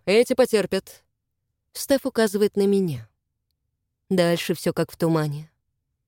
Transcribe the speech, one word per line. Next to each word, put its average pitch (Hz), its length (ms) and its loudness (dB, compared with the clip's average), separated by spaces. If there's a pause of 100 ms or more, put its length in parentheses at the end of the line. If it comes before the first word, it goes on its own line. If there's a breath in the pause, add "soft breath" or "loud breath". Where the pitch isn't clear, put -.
эти 220 260 2
потерпят». 202 720 -2 (680)
Стеф - 320 -2
указывает 208 500 0
на 196 100 2
меня. 180 420 0 (1000)
Дальше 170 460 0
всё 165 180 -4
как - 180 -4
в - 60 -20
тумане. 156 540 -2 (580)